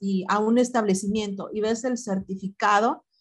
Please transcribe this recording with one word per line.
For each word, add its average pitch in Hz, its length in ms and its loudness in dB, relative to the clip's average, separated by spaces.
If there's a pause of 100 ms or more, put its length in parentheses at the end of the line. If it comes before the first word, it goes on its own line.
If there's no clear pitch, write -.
y, 190 260 -2
a 208 120 2
un 226 180 4
establecimiento 208 960 0
y 214 80 -4
ves 226 240 -2
el 247 120 -2
certificado, 202 1080 0 (160)